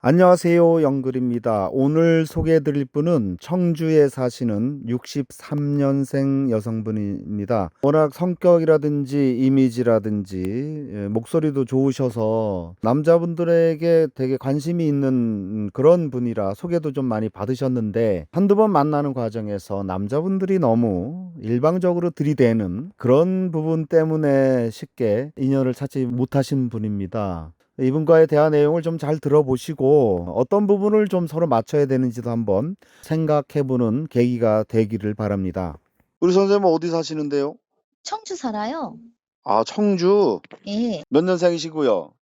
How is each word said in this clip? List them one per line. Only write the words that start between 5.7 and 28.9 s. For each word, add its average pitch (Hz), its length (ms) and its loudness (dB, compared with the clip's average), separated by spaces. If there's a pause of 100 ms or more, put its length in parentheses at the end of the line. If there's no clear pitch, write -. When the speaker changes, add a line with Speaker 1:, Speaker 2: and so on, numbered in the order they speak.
Speaker 1:
년생 139 760 0
여성분입니다. 107 1160 -4 (120)
워낙 151 320 2
성격이라든지 147 1300 2
이미지라든지, 113 1000 2 (520)
예, 101 160 -8
목소리도 139 560 -2
좋으셔서 113 1160 -2
남자분들에게 165 1300 2
되게 131 220 -2
관심이 151 500 -2
있는 113 840 -2
그런 156 380 4
분이라 110 420 -2
소개도 165 400 -4
좀 135 100 -4
많이 110 240 -2
받으셨는데, 113 1040 -2
한두 196 240 2
번 214 160 2
만나는 147 420 0
과정에서 104 680 -6
남자분들이 160 760 -2
너무 120 840 0
일방적으로 175 680 0
들이대는 120 840 0
그런 180 560 2
부분 160 340 -2
때문에 139 840 2
쉽게 117 680 -4
인연을 131 360 0
찾지 135 320 -6
못하신 127 640 -2
분입니다. 98 840 -6 (300)
이분과의 156 460 4
대화 156 220 4
내용을 151 320 2
좀 165 160 -4